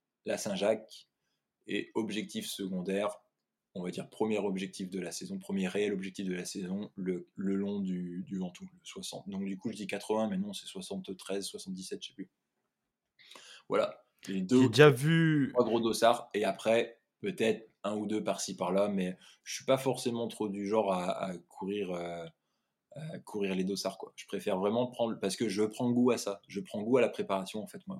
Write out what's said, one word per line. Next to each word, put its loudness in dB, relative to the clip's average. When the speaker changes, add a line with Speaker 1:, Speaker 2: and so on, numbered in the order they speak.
Speaker 1:
la -2
Saint-Jacques, -2
et -4
objectif -4
secondaire, -4
on -8
va -4
dire, -8
premier 0
objectif -4
de -6
la -6
saison, -8
premier -2
réel 0
objectif -6
de -2
la -6
saison, -6
le, -4
le -2
long -2
du, -4
du -6
Ventoux, -8
le -20
soixante. -12
Donc, -4
du -6
coup, -6
je -8
dis -8
quatre-vingts, 0
mais 0
non, -2
c'est -12
soixante-treize, -6
soixante-dix-sept, -8
je -12
sais -20
plus. -14
Voilà. 0
Les -2
deux 6
Speaker 2:
J'ai 8
déjà 10
vu 4
Speaker 1:
trois 6
gros 4
dossards, 4
et 2
après, 2
peut-être 0
un -2
ou -2
deux 0
par-ci, -4
par-là, 2
mais 0
je -10
suis -10
pas 4
forcément 0
trop -4
du -4
genre 4
à, 0
à -8
courir... -6
Euh, -6
à -10
courir -2
les 2
dossards, -4
quoi. -14
Je -16
préfère -2
vraiment 2
prendre, -2
parce 0
que 0
je 2
prends 0
goût 6
à 2
ça. -4
Je -6
prends -6
goût 4
à 8
la 6
préparation, -2
en -12
fait, -16
moi, -8